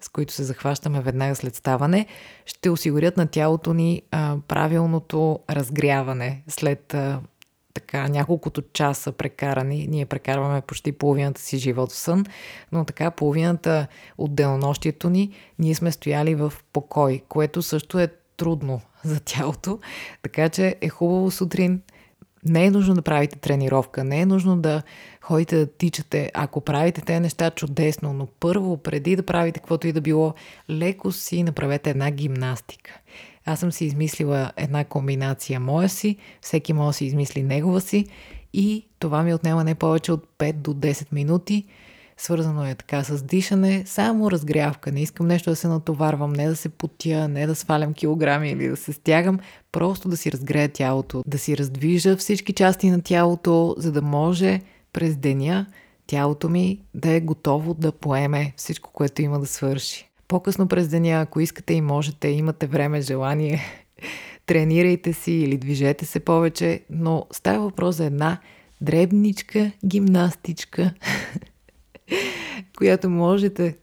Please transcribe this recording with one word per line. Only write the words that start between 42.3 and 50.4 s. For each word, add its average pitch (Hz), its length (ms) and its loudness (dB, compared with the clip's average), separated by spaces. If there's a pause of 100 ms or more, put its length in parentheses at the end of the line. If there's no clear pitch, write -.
е 135 100 -4
така - 280 -4
с 143 200 -4
дишане, 190 640 2
само 214 460 0
разгрявка. 151 600 0
Не 143 100 -2
искам 160 260 -2
нещо 175 220 2
да 165 60 2
се 170 120 -2
натоварвам, 151 640 0
не 143 140 0
да 160 80 0
се 156 140 -6
потя, 156 580 -4
не 147 200 -2
да 156 80 0
свалям 151 380 0
килограми 151 560 0
или 131 180 -2
да 131 100 -2
се - 160 -8
стягам, 175 460 2 (320)
просто 185 380 -2
да 170 80 0
си 156 140 -4
разгрея 143 380 0